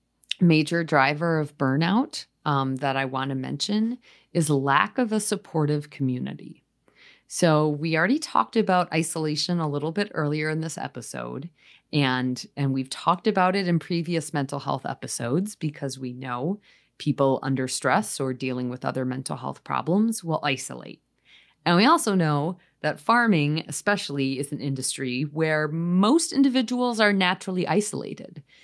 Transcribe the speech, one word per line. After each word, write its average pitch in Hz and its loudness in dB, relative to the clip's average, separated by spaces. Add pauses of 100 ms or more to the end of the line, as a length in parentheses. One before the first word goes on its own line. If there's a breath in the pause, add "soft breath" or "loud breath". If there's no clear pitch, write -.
(400)
major 165 6
driver 151 2
of 147 -4
burnout, 165 0 (200)
um, 135 0
that 135 -2
I 135 0
wanna 135 -4
mention 208 -2 (340 soft breath)
is 156 2
lack 139 4
of 240 0
a 214 2
supportive 151 -2
community. 131 -6 (640 soft breath)
So 156 4
we 156 0
already 202 4
talked - 2
about 180 2
isolation 160 -2
a 160 0
little 147 -2
bit 202 -2
earlier 151 -2
in 156 -2
this - -8
episode, 123 -10 (440 soft breath)
and, 127 0 (120)
and 139 -2
we've 131 -4
talked - -2
about 185 2
it 196 -2
in 170 2
previous 170 -4
mental 143 -4
health 139 -4
episodes 135 -4
because 143 -8
we 127 -10
know 131 -6 (380 soft breath)
people 135 2
under 135 -2
stress 147 0
or 135 -4
dealing 127 -4
with 123 -10
other 131 -4
mental 135 -6
health 135 -10
problems 208 0
will 160 -2
isolate. 131 -6 (640 soft breath)
And 175 4
we 202 6
also 277 4
know 160 0 (240 soft breath)
that 151 -2
farming, 180 2
especially, 143 -2
is - -6
an 143 -8
industry 131 -4
where 156 0
most 180 2
individuals 247 2
are 208 6
naturally 185 0
isolated. - -4 (200 soft breath)